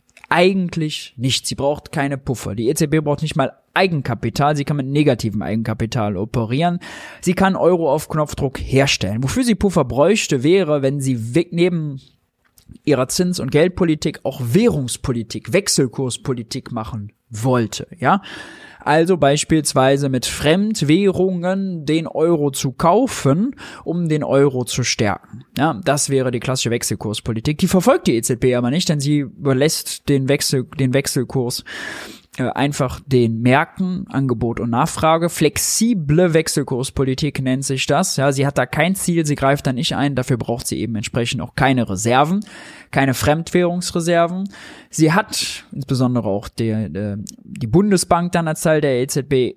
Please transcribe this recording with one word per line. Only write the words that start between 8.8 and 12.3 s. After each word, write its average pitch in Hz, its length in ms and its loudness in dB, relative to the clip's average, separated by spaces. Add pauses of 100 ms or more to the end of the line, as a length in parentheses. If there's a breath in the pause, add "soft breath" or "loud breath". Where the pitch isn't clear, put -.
Wofür 233 220 -2
sie 233 120 2
Puffer 175 280 2
bräuchte, 139 600 2
wäre, 151 380 2
wenn 135 200 0
sie 123 340 -2
we-, 175 160 2
neben 165 500 -2 (840)